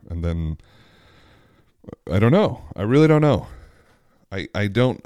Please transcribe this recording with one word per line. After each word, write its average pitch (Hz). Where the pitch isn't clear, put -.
And 85
then, 82
I 90
don't 113
know. 180
I -
really 139
don't 151
know. 139
I, 98
I 104
don't, 117